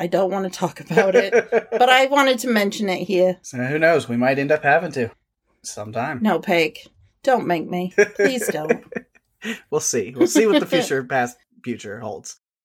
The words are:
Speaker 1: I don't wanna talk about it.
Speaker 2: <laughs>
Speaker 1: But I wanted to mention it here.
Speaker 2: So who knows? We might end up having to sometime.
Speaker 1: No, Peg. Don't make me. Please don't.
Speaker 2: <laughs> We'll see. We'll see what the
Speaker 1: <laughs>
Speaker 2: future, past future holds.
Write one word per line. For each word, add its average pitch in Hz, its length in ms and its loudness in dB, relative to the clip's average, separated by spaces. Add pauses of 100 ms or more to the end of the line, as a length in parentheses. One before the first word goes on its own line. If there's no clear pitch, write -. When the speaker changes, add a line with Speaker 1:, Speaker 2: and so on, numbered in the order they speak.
Speaker 1:
I 175 60 -4
don't 180 240 0
wanna 190 180 -4
talk 175 320 -6
about 185 340 2
it. 196 200 4 (160)
Speaker 2:
<laughs> - 220 0
Speaker 1:
But 240 180 4
I 262 160 6
wanted 269 320 4
to 254 100 -6
mention 208 400 0
it 180 160 -4
here. 180 380 2
Speaker 2:
So - 160 -12
who 131 200 -2
knows? 160 300 2
We 117 80 -4
might 131 220 2
end 139 140 0
up 151 100 0
having 156 300 2
to 120 180 -4 (540)
sometime. 110 580 -8
Speaker 1:
No, 196 160 2
Peg. 165 400 -2 (440)
Don't 254 240 2
make 175 220 -2
me. 180 240 -6 (220)
Please 240 360 -2
don't. 156 320 -2 (460)
Speaker 2:
<laughs> - 420 -12
We'll 151 120 -2
see. 120 340 -4
We'll - 120 2
see 220 180 4
what 247 140 4
the - 60 -4
Speaker 1:
<laughs> - 100 -4
Speaker 2:
future, 135 280 -2
past 123 320 -4 (260)
future 107 380 -10
holds. 104 400 -12 (240)